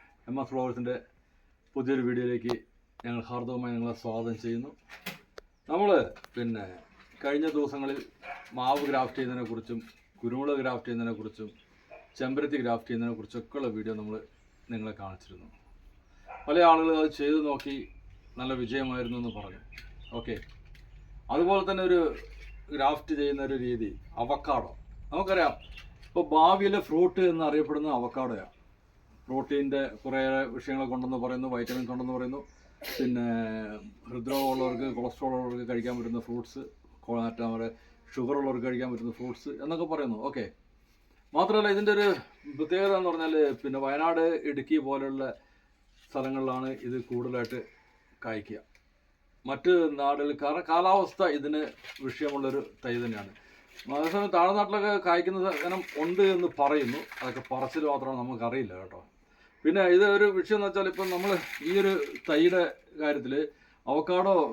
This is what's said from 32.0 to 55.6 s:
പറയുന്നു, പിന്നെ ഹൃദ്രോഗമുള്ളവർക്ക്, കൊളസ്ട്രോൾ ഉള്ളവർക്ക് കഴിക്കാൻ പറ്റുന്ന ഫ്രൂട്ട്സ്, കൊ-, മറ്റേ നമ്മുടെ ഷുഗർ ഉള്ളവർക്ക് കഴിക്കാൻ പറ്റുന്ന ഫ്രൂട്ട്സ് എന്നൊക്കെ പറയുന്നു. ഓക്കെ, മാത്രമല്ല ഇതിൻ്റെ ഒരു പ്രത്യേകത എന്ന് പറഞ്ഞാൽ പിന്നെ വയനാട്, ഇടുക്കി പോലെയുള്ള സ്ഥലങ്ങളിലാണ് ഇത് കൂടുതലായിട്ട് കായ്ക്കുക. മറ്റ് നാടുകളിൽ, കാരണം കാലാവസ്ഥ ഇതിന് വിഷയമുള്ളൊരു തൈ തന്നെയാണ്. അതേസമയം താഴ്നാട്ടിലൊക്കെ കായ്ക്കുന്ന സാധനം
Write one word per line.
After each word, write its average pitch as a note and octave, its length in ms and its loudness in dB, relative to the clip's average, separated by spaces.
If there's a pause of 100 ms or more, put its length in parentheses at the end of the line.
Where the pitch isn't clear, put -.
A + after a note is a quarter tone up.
പറയുന്നു, B2+ 240 -6 (560)
പിന്നെ B2 280 0 (840)
ഹൃദ്രോഗമുള്ളവർക്ക്, C3 880 -2
കൊളസ്ട്രോൾ B2 400 -4
ഉള്ളവർക്ക് B2 340 -4
കഴിക്കാൻ A#2+ 280 -2
പറ്റുന്ന A2+ 280 -4
ഫ്രൂട്ട്സ്, A#2+ 360 -8 (420)
കൊ-, A#2 160 -4
മറ്റേ A#2 240 -4
നമ്മുടെ A2+ 240 -4 (460)
ഷുഗർ C3 260 0
ഉള്ളവർക്ക് B2+ 260 -2
കഴിക്കാൻ B2+ 260 -2
പറ്റുന്ന A#2 260 -4
ഫ്രൂട്ട്സ് B2 340 -8 (120)
എന്നൊക്കെ D#3+ 280 -2
പറയുന്നു. C3 260 -2 (100)
ഓക്കെ, C3+ 160 -6 (920)
മാത്രമല്ല G#3+ 400 6
ഇതിൻ്റെ G#3 200 6
ഒരു G3+ 120 6 (500)
പ്രത്യേകത F#3 400 2
എന്ന് F3+ 120 0
പറഞ്ഞാൽ D#3+ 240 0 (280)
പിന്നെ C3+ 220 -2
വയനാട്, D#3+ 400 2 (260)
ഇടുക്കി C#3 280 2 (100)
പോലെയുള്ള C3+ 420 -2 (760)
സ്ഥലങ്ങളിലാണ് C3 640 -2 (200)
ഇത് B2+ 100 -4 (140)
കൂടുതലായിട്ട് A#2+ 500 -4 (640)
കായ്ക്കുക. G#2+ 340 -8 (920)
മറ്റ് D#3+ 200 4 (300)
നാടുകളിൽ, C#3+ 420 2
കാരണം E3 280 0
കാലാവസ്ഥ F#3 500 4 (160)
ഇതിന് D3+ 260 -2 (440)
വിഷയമുള്ളൊരു C#3 540 -2 (220)
തൈ A#2+ 100 -2 (120)
തന്നെയാണ്. G#2 260 -6 (640)
അതേസമയം F3+ 400 0
താഴ്നാട്ടിലൊക്കെ G3+ 560 4 (160)
കായ്ക്കുന്ന F3 400 2
സാധനം F3 340 -2 (220)